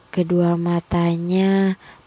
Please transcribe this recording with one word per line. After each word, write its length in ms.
kedua 460
matanya 1200